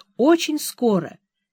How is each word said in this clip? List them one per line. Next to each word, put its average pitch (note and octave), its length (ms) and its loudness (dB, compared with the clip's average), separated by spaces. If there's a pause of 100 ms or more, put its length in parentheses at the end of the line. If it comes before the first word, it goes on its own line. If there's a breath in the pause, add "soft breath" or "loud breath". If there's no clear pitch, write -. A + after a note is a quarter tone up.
(180)
очень D#4 400 2
скоро, G3+ 640 -4 (340)